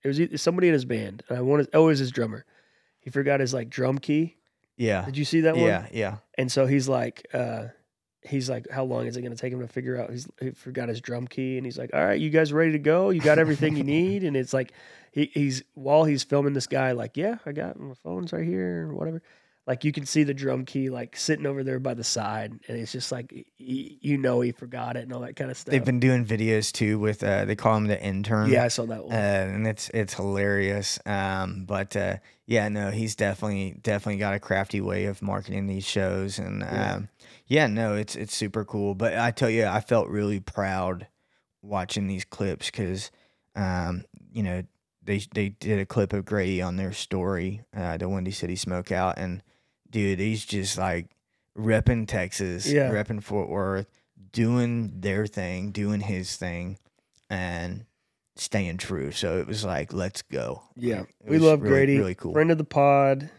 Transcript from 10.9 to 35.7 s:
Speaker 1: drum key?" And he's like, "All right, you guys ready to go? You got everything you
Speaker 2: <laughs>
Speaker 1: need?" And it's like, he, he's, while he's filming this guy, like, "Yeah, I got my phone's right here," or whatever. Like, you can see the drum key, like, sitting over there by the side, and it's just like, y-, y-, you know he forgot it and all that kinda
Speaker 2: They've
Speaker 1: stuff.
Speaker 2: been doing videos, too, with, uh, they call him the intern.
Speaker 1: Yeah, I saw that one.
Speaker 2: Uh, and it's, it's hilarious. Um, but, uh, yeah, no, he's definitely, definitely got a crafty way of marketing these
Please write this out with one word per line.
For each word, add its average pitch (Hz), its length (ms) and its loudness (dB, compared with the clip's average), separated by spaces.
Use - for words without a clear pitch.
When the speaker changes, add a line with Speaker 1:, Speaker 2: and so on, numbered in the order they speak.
Speaker 1:
drum 123 260 -6
key?" 131 300 -4
And 131 80 -6
he's 120 120 -8
like, 127 160 -8
"All 156 120 4
right, 196 140 4
you 156 100 0
guys 151 240 4
ready 160 200 4
to 151 60 0
go? 170 300 4
You 175 120 2
got 151 180 8
everything 151 360 4
you 139 80 0
Speaker 2:
<laughs> 143 140 2
Speaker 1:
need?" 190 260 2
And 143 140 0
it's 127 160 -2
like, 131 180 0
he, 147 220 0
he's, 131 300 0
while 147 320 6
he's 143 180 2
filming 143 300 2
this 131 140 -2
guy, 131 260 2
like, 117 240 -4
"Yeah, 214 280 -2
I 151 60 -8
got 151 280 -8
my 139 160 -14
phone's 175 360 -8
right 165 140 -4
here," 175 440 -2
or 143 60 -8
whatever. 160 260 -6
Like, 127 160 -4
you 151 80 2
can 143 160 -6
see 156 160 4
the 143 100 2
drum 131 320 -2
key, 131 240 -4
like, 120 260 -10
sitting 147 300 -2
over 139 180 -2
there 131 160 -2
by 131 140 -4
the 120 100 -8
side, 110 500 -4
and 113 80 -8
it's 113 160 -8
just 127 200 -8
like, 123 200 -8
y-, 127 120 -16
y-, 131 420 -8
you 143 160 0
know 127 240 2
he 120 100 0
forgot 123 460 -8
it 120 60 -6
and 123 100 -12
all 123 60 -8
that 123 160 -12
kinda 131 180 -6
Speaker 2:
They've - 40 -10
Speaker 1:
stuff. 135 280 0
Speaker 2:
been 123 140 2
doing 127 260 6
videos, 110 460 2
too, 107 260 2
with, 104 260 0
uh, 101 220 2
they 104 100 0
call 110 220 4
him 107 80 2
the 104 180 2
intern. 104 460 0
Speaker 1:
Yeah, 123 140 6
I 120 60 2
saw 117 180 -2
that 113 160 -8
one. 95 100 -8
Speaker 2:
Uh, 113 40 0
and 101 500 0
it's, - 260 -4
it's 107 220 -2
hilarious. 101 880 0
Um, 95 640 -4
but, 98 280 -4
uh, 95 200 0
yeah, 107 220 2
no, 104 200 -2
he's 107 260 -2
definitely, 98 680 -2
definitely 104 340 0
got 101 160 0
a 101 60 -2
crafty 98 420 -2
way 95 240 -2
of 98 160 -6
marketing 98 460 -4
these 95 180 -4